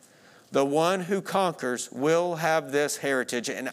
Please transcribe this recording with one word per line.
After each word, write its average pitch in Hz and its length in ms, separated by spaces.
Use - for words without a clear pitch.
"The 139 140
one 165 360
who 185 200
conquers 165 720
will 165 420
have 160 380
this 143 240
heritage, 127 500
and 127 260